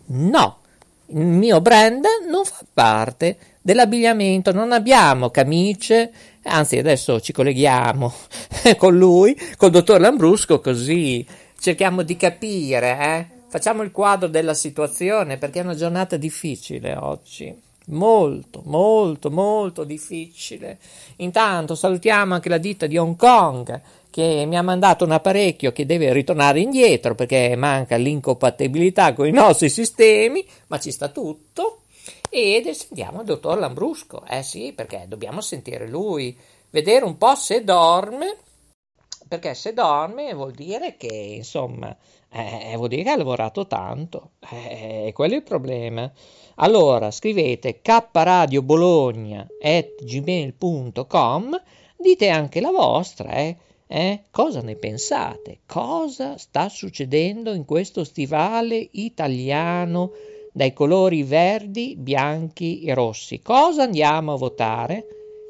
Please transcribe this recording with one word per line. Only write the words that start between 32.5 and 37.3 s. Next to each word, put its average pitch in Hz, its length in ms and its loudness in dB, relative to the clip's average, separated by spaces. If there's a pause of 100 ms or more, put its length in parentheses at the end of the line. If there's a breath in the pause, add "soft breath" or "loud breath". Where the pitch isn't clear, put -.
sentiamo 180 520 -12
il 220 40 -16
dottor 160 320 -4
Lambrusco, 175 680 -8
eh 131 180 -8
sì, - 300 -12
perché 95 340 -14
dobbiamo 110 340 -12
sentire 120 460 -12
lui, 143 500 -8 (320 soft breath)
vedere 202 360 2
un 160 120 -6
po' 254 180 4